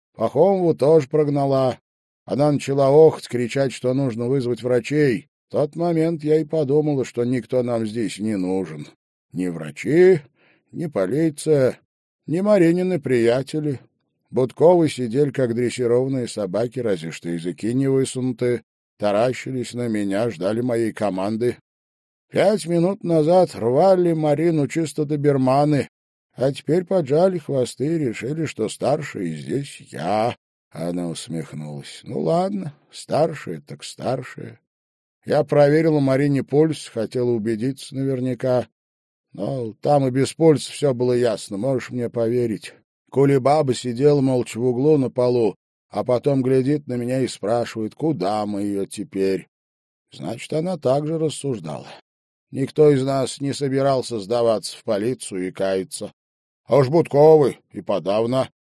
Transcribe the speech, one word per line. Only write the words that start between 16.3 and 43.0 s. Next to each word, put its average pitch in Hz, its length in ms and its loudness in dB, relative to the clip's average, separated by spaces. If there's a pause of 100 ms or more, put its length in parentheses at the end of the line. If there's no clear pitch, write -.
разве 87 320 -2
что - 180 -10
языки 85 420 -6
не 135 160 0
высунуты. 127 760 -2 (360)
Таращились 120 760 -2
на 120 160 -6
меня, 104 400 -2
ждали 101 320 -4
моей 117 320 -2
команды. 107 640 -4 (760)
Пять 196 360 0
минут 170 380 0
назад 170 500 4
рвали 170 580 2
Марину 151 560 0
чисто 156 380 -4
доберманы, 143 800 2 (460)
а 135 180 0
теперь 165 320 -2
поджали 175 540 2
хвосты 131 480 -4
и 165 120 -2
решили, 143 460 -4
что 110 240 -4
старший 139 640 -4
здесь 135 460 -8
я. 107 560 -4 (340)
Она 87 380 -6
усмехнулась. 76 960 -12
«Ну - 160 -8
ладно, 175 540 -2 (160)
старшая 143 720 -4
так - 200 -20
старшая». - 800 -10 (640)
Я 139 180 0
проверила 147 580 4
Марине 135 440 2
пульс, 156 440 0
хотела 120 420 -4
убедиться 113 640 -4
наверняка. 127 760 -2 (640)
Но 123 480 -8
там 139 260 2
и 127 40 0
без 127 240 0
пульса 156 360 4
все 143 220 -2
было 123 220 0
ясно, 113 420 0
можешь 123 340 -4
мне 123 200 -6
поверить. 117 640 -2 (360)